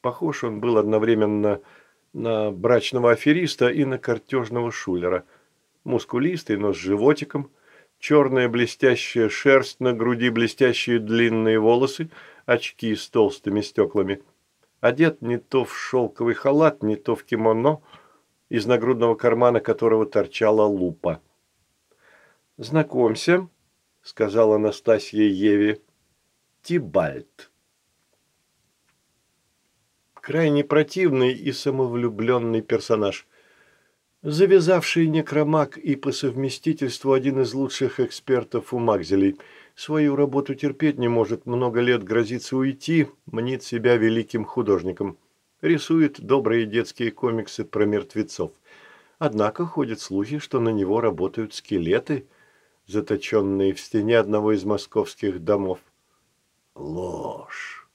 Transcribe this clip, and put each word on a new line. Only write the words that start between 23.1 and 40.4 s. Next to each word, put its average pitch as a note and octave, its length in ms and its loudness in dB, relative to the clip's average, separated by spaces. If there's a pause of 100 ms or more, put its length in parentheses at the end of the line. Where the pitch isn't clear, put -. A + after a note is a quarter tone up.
сказала G#2+ 560 2
Настасья G#2+ 640 0
Еве, G#2 580 2 (840)
«Тибальт». F#2+ 880 -4 (2750)
Крайне D3 480 0
противный D3 680 2
и C3 200 -6
самовлюбленный A#2+ 1120 -2
персонаж. G#2 640 -2 (960)
Завязавший E3+ 840 2
некромаг D3+ 680 0
и C#3 180 -2
по C#3 160 -4
совместительству C3+ 1000 -4
один C3+ 280 0
из A#2+ 140 -2
лучших C3+ 440 -4
экспертов B2 760 -4
у B2 60 -4
Магзелей. G2 580 2 (380)
Свою D3+ 400 0
работу C#3 400 -2